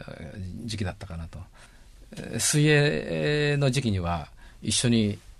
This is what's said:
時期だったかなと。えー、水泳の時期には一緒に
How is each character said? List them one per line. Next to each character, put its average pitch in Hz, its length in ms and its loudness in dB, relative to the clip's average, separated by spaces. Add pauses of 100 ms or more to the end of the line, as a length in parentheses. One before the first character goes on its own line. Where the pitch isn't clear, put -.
(640)
時 107 140 -6
期 101 60 -2
だ 87 80 -2
っ - 60 -14
た - 80 -12
か 85 100 -10
な 82 120 -8
と。 - 100 -14 (760)
え - 200 -10
ー、 127 40 -2
水 151 260 4
泳 147 920 2
の 139 120 4
時 127 140 -2
期 113 60 2
に 95 100 0
は 85 280 -4 (340)
一 113 120 -2
緒 - 140 2
に 107 300 4 (220)